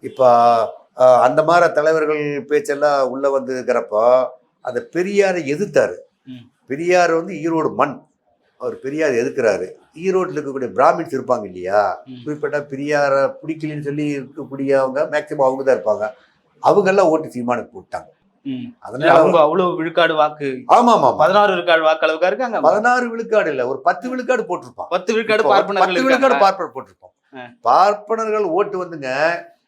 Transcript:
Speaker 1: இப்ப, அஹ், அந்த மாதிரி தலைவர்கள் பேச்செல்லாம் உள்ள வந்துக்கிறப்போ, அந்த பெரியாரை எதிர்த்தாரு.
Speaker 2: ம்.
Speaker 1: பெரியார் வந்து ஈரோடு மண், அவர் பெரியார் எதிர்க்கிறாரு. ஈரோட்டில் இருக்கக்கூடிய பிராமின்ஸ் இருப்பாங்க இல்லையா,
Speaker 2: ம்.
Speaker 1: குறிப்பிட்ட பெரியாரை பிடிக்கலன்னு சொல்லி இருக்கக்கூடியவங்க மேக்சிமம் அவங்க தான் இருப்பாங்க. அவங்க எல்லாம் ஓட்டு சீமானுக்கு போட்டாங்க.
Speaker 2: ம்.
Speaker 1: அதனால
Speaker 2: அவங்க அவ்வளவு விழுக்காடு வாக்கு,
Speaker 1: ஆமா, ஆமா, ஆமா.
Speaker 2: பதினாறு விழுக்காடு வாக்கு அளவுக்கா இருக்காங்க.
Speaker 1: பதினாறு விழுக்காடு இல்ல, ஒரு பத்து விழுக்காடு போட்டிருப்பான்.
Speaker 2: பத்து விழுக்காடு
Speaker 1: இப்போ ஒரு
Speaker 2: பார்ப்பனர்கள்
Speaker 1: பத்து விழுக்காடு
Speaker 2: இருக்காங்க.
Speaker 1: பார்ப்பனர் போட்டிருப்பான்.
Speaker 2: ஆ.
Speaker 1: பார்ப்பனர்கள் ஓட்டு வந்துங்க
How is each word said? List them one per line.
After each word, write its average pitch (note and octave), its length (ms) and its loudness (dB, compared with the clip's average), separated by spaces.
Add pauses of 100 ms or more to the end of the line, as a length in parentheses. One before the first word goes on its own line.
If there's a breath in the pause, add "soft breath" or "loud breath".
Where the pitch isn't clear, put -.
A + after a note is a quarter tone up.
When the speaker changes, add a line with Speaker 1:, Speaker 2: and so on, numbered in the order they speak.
Speaker 1:
இப்ப, B2+ 260 0 (680)
அஹ், B2+ 240 6
அந்த C#3 240 2
மாதிரி E3 280 4
தலைவர்கள் D3+ 760 -2
பேச்செல்லாம் C#3+ 640 0
உள்ள C#3 300 -2
வந்துக்கிறப்போ, B2 840 0 (360)
அந்த A#2+ 300 -8
பெரியாரை F#3 540 0
எதிர்த்தாரு. C#3+ 500 -2 (300)
Speaker 2:
ம். B2+ 420 -20
Speaker 1:
பெரியார் E3+ 440 2
வந்து E3+ 220 -2
ஈரோடு D#3 400 -4
மண், B2+ 280 -2 (560)
அவர் A#2+ 220 -10
பெரியார் D3 320 -4
எதிர்க்கிறாரு. A#2 600 -2 (220)
ஈரோட்டில் F3+ 420 -2
இருக்கக்கூடிய C3+ 380 -8
பிராமின்ஸ் D3+ 480 0
இருப்பாங்க A#2 240 -2
இல்லையா, F#2 600 -2
Speaker 2:
ம். B2+ 180 -20
Speaker 1:
குறிப்பிட்ட D3 360 -6
பெரியாரை C#3 760 -2 (120)
பிடிக்கலன்னு D3+ 380 -10
சொல்லி D3 360 -6
இருக்கக்கூடியவங்க C3+ 920 -2
மேக்சிமம் D3+ 340 -2
அவங்க C3+ 200 0
தான் B2+ 140 4
இருப்பாங்க. G#2+ 340 -2 (480 soft breath)
அவங்க F#3 300 4
எல்லாம் F#3+ 180 4
ஓட்டு D#3 200 0
சீமானுக்கு A#2+ 500 -6
போட்டாங்க. - 400 -14 (260)
Speaker 2:
ம். B2 360 -12
Speaker 1:
அதனால D3 320 -2
Speaker 2:
அவங்க E3 280 6
அவ்வளவு E3+ 360 2
விழுக்காடு E3 380 0
வாக்கு, D3+ 320 -2 (220)
Speaker 1:
ஆமா, E3+ 80 6
ஆமா, A#3 220 6
ஆமா. B2+ 200 2
Speaker 2:
பதினாறு F#3+ 340 4
விழுக்காடு E3+ 300 2
வாக்கு D#3+ 240 2
அளவுக்கா D#3+ 200 0
இருக்காங்க. G#3+ 360 -2
Speaker 1:
பதினாறு A#3 480 2
விழுக்காடு G#3+ 400 -2
இல்ல, B2+ 180 -4
ஒரு - 140 -6
பத்து F#3 280 -2
விழுக்காடு B3+ 340 -4
போட்டிருப்பான். - 460 -10
Speaker 2:
பத்து F#3 240 -4
விழுக்காடு A3 280 0
Speaker 1:
இப்போ G3+ 140 0
ஒரு G3 80 4
Speaker 2:
பார்ப்பனர்கள் F#3+ 300 0
Speaker 1:
பத்து C4 100 0
விழுக்காடு C4 300 2
Speaker 2:
இருக்காங்க. C#3+ 40 0
Speaker 1:
பார்ப்பனர் F#3 360 0
போட்டிருப்பான். - 640 -20
Speaker 2:
ஆ. A#2+ 140 -16 (100)
Speaker 1:
பார்ப்பனர்கள் G#3 840 0
ஓட்டு F#3 420 -2
வந்துங்க D#3 500 -2 (320)